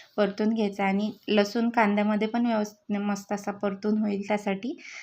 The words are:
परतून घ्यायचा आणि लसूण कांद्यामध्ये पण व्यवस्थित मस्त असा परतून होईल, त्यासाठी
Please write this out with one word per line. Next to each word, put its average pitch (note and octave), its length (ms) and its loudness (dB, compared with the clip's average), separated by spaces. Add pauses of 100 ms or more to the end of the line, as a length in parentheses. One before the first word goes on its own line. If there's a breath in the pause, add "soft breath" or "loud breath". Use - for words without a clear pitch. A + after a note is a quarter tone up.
(180 loud breath)
परतून G#3 360 2
घ्यायचा G3+ 320 0
आणि G3 260 0 (160)
लसूण G#3+ 420 2
कांद्यामध्ये G#3 580 2
पण A#3+ 180 0
व्यवस्थित G#3+ 520 -2
मस्त G3+ 360 -4
असा G3+ 180 -6
परतून G3+ 460 -2
होईल, G3+ 300 -2
त्यासाठी G3+ 520 -2 (240 loud breath)